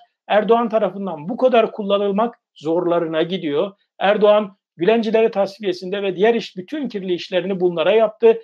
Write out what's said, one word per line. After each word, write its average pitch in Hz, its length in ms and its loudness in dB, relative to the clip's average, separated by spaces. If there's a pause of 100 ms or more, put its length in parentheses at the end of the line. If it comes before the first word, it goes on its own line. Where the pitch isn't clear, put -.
(280)
Erdoğan 220 400 2
tarafından 190 600 -4
bu 240 80 -8
kadar 233 360 2
kullanılmak 202 600 -2 (200)
zorlarına 165 680 -2
gidiyor. 165 500 -4 (260)
Erdoğan 208 580 2 (200)
Gülencileri 220 540 2
tasfiyesinde 196 720 -4
ve 190 140 -4
diğer 220 180 2
iş, 202 220 -8
bütün 247 320 -8
kirli 185 260 -6
işlerini 180 460 -4
bunlara 175 320 0
yaptı. 226 520 4